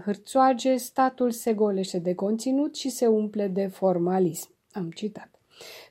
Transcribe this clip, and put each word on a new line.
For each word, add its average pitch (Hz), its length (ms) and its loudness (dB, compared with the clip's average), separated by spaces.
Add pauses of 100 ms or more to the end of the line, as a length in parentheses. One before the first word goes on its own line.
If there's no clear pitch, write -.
hârțoage, 262 720 2
statul 254 540 0
se 233 240 -2
golește 196 440 0
de 180 160 -2
conținut 254 600 0
și - 140 -6
se 247 180 0
umple 214 400 2
de 196 200 0
formalism. 180 840 0 (220)
Am 175 180 -8
citat. - 400 -10 (600)